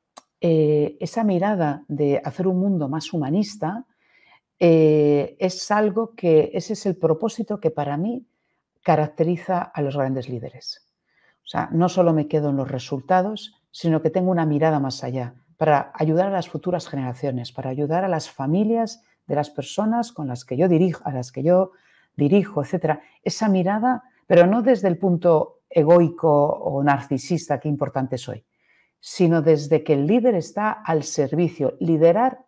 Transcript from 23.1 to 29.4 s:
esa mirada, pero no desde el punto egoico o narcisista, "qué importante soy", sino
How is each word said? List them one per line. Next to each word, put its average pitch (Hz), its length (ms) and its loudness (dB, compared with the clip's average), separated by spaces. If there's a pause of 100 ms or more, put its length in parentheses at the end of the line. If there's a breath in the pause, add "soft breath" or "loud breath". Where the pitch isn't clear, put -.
esa - 260 -2
mirada, 208 540 0 (240 soft breath)
pero 175 220 6
no 220 120 2
desde 202 280 2
el 170 100 0
punto 170 640 2 (100)
egoico 156 800 4
o 139 340 -4
narcisista, 143 800 -2
"qué 156 80 -6
importante 131 500 -4
soy", - 260 -12 (540)
sino 165 420 2